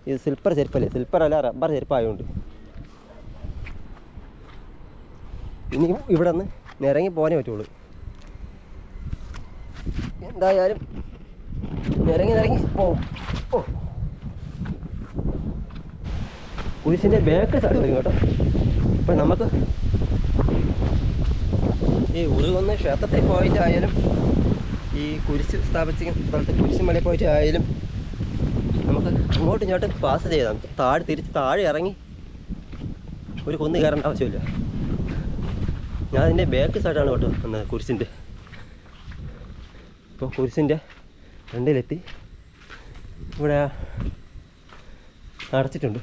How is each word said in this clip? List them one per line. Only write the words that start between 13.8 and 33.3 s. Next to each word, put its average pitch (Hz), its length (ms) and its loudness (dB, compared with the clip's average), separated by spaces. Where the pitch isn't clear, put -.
കുരിശിൻ്റെ 170 440 6
ബാക്ക് 208 360 4
സൈഡ് - 180 4
വരും 135 140 4
കേട്ടോ. 131 160 2
അപ്പൊ 170 160 4
നമുക്ക് 160 260 4
ഈ - 20 2
ഉരുകുന്ന 185 440 2
ക്ഷേത്രത്തിൽ 165 500 2
പോയിട്ടായാലും - 600 4
ഈ - 20 -2
കുരിശ് 147 400 2
സ്ഥാപിച്ച 160 460 0
സ്ഥലത്ത് 196 320 0
കുരിശുമലയിൽ 175 460 4
പോയിട്ടായാലും 160 580 4
നമുക്ക് - 240 2
അങ്ങോട്ടും 208 300 4
ഇങ്ങോട്ടും 185 260 0
പാസ് 147 280 2
ചെയ്താൽ 120 240 4
മതി. - 120 -10
താഴെ, 139 280 4
തിരിച്ച് 156 300 -4
താഴെ 147 320 2
ഇറങ്ങി 165 220 -2